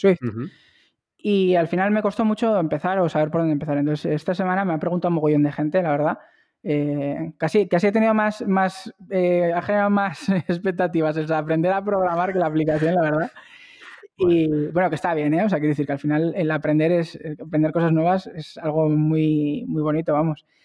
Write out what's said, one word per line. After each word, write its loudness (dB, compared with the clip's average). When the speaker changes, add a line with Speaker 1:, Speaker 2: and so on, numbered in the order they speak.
Speaker 1:
Swift. 4
Speaker 2:
Ujú. -6
Speaker 1:
Y 2
al 2
final 0
me 2
costó -2
mucho 0
empezar -2
o 2
saber 0
por 0
dónde 2
empezar. -2
Entonces, 0
esta -2
semana -2
me -2
ha -2
preguntado -2
un 0
mogollón 2
de 2
gente, 0
la 0
verdad. 0
Eh, -4
casi, 0
casi 2
he 0
tenido 2
más, -2
más, -2
eh, 2
ha -2
generado 0
más -2
<laughs> 0
expectativas 0
el -2
aprender 0
a -2
programar 0
que -2
la 2
aplicación, 0
la 2
verdad. 0
Speaker 2:
Bueno. 2
Speaker 1:
Y, 2
bueno, 0
que -6
está -2
bien, 0
¿eh? 2
O 2
sea, 0
quiero 0
decir -2
que -4
al -4
final 0
el 0
aprender 2
es, -2
eh, -12
aprender 0
cosas 2
nuevas 0
es -14
algo 0
muy, 0
muy -2
bonito, 0
vamos. -2